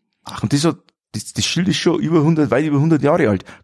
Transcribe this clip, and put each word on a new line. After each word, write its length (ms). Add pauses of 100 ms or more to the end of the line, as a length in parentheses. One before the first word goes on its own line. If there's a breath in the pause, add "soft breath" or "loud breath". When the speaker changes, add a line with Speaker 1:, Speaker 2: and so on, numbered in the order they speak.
(260)
Speaker 1:
Ach. 180
Speaker 2:
Und 80
das 140
hat, 120 (360)
das, 200
das 120
Schild 240
ist 80
schon 240
über 200
hundert, 300
weit 140
über 160
hundert 200
Jahre 280
alt. 160 (180 loud breath)